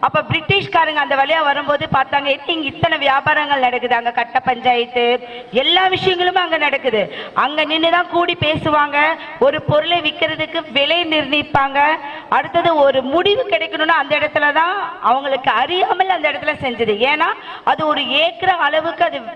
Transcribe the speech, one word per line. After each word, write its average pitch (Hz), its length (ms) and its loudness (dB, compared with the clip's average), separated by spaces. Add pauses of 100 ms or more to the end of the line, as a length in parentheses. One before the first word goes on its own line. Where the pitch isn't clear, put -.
அப்ப 294 220 0
பிரிட்டிஷ்காரங்க 320 720 0
அந்த 277 140 -2
வழியா 294 260 2
வரும்போது 285 420 0 (100)
பார்த்தாங்க, 285 400 0
"என்ன 285 200 -6
இங்க 320 160 -4
இத்தனை 330 280 0
வியாபாரங்கள் 285 680 0
நடக்குது?" 247 280 0
அங்க 233 160 -2
கட்ட 240 300 -2
பஞ்சாயத்து, 240 640 0 (580)
எல்லா 349 220 2 (100)
விஷயங்களுமே 370 500 2
அங்க 330 200 -2
நடக்குது. 262 380 0 (420)
அங்க 302 200 0
நின்னுதான் 330 500 2
கூடி 349 200 2 (100)
பேசுவாங்க, 294 540 2 (480)
ஒரு 277 160 2
பொருளை 320 380 2
விக்கிறதுக்கு 311 640 -4 (160)
விலை 294 200 2 (140)
நிர்ணயிப்பாங்க. 277 680 0 (500)
அடுத்தது 330 440 2 (140)
ஒரு 262 160 2
முடிவு 370 480 0
கிடைக்கணும்னா 320 520 0
அந்த 285 160 0
இடத்துல 294 340 0
தான் 339 220 2 (280)
அவங்களுக்கு 269 480 0
அறியாமல் 359 680 0
அந்த 302 160 -2
இடத்துல 294 220 -4 (100)
செஞ்சது. 226 320 0 (160)
ஏன்னா 320 180 2 (340)
அது 285 220 2
ஒரு 285 180 0 (200)
ஏக்கர் 359 320 0 (120)
அளவுக்கு 320 360 0
அது 277 160 -2 (140)